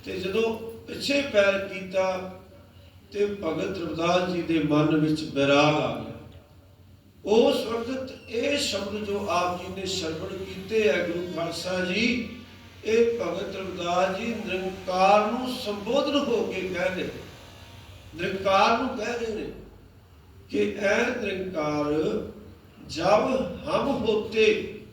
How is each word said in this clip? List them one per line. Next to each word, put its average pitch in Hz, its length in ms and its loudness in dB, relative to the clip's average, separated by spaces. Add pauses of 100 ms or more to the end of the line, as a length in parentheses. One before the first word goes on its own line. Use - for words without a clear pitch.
ਤੇ 190 160 -6
ਜਦੋਂ 220 380 -2
ਪਿੱਛੇ 262 640 -4
ਪੈਰ 202 360 4
ਕੀਤਾ 185 720 -4 (800)
ਤੇ 208 140 0
ਭਗਤ 180 520 -4
ਰਵਿਦਾਸ 170 540 0
ਜੀ 170 100 -2
ਦੇ 160 160 0
ਮਨ 151 380 4
ਵਿੱਚ 151 280 2
ਬੈਰਾਗ 143 500 4
ਆ 117 300 -2
ਗਿਆ। - 120 -12 (1080)
ਉਸ 240 420 4
ਵਕਤ 233 640 -6
ਇਹ 277 280 0
ਸ਼ਬਦ 202 460 -4
ਜੋ 202 260 -4
ਆਪ 175 320 0
ਜੀ 185 180 -10
ਨੇ 185 60 -6
ਸ਼ਰਵਣ 180 500 -6
ਕੀਤੇ 202 520 0
ਹੈ 175 200 2
ਗੁਰੂ 175 280 -4
ਖਾਲਸਾ 175 480 -4
ਜੀ, 202 440 0 (560)
ਇਹ 233 340 4
ਭਗਤ 190 380 -4
ਰਵਿਦਾਸ 185 640 0
ਜੀ 233 60 -4
ਨਿਰੰਕਾਰ 190 1040 2
ਨੂੰ 254 320 -4
ਸੰਬੋਧਨ 254 540 0
ਹੋ 233 360 0
ਕੇ 185 60 -2
ਕਹਿ 180 280 -2
ਰਹੇ, 180 200 -2 (1080)
ਨਿਰੰਕਾਰ 196 640 4
ਨੂੰ 262 100 0
ਕਹਿ 208 180 -4
ਰਹੇ 233 280 -4
ਨੇ - 180 -6 (1000)
ਕਿ 202 300 0
"ਐ 220 300 2
ਨਿਰੰਕਾਰ, 175 840 -2 (960)
ਜਬ - 580 2 (220)
ਹਮ 240 200 0
ਹੋਤੇ" 214 920 2 (120)